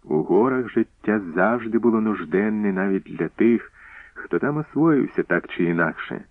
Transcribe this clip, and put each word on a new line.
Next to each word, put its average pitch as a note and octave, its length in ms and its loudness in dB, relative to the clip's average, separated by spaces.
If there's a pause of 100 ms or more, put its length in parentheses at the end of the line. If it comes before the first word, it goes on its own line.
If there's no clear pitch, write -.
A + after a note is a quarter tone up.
У D2+ 180 0
горах A#2+ 460 2
життя G#2+ 520 -2 (140)
завжди A2+ 440 0
було A2+ 220 2
нужденне G#2 720 -2
навіть F#2+ 300 -2
для - 260 -6
тих, A2+ 440 2 (420)
хто - 240 -6
там C#3+ 180 -2
освоївся D3+ 680 0
так E2+ 260 -2
чи - 160 -2
інакше. E2 680 -2